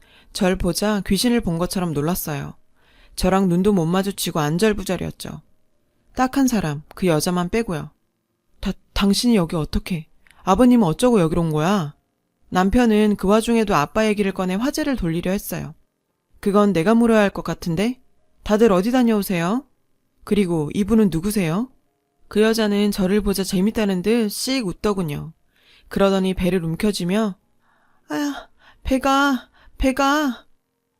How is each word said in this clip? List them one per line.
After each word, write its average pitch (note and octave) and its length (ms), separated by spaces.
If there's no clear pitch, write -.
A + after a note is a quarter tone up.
절 F#3 260
보자 G3+ 500
귀신을 A#3 340
본 E3 160
것처럼 F3 360
놀랐어요. D3 600
저랑 F#3+ 340
눈도 F#3 240
못 E3+ 140
마주치고 F#3 520
안절부절이었죠. E3+ 1040
딱 C4 220
한 C4+ 100
사람, D#3+ 360
그 F#3 120
여자만 F3 420
빼고요. E3+ 400
"다, F#3+ 120
당신이 G3+ 420
여기 E3+ 200
어떻게? F3 520
아버님은 A#3 440
어쩌고 A3 320
여기로 E3 220
온 E3 100
거야?" D#3 440
남편은 G#3 680
그 F#3+ 120
와중에도 A3 480
아빠 D#3 320
얘기를 G3+ 240
꺼내 F#3 240
화제를 C#4+ 400
돌리려 E3+ 360
했어요. D#3+ 420
"그건 G3+ 340
내가 E3+ 200
물어야 A3+ 280
할 G3 100
것 - 120
같은데? F3+ 580
다들 G#3+ 280
어디 F#3+ 200
다녀오세요? G#3+ 760
그리고 E3+ 500
이분은 G#3 380
누구세요?" F#3 580
그 G#3 120
여자는 G#3 500
저를 G3 300
보자 G3 220
재밌다는 G3 600
듯 G#3+ 260
씩 B3+ 380
웃더군요. D#3+ 680
그러더니 F#3+ 480
배를 F3+ 280
움켜쥐며 F#3 720
"아야, D4 400
배가, C4+ 640
배가." C#4 680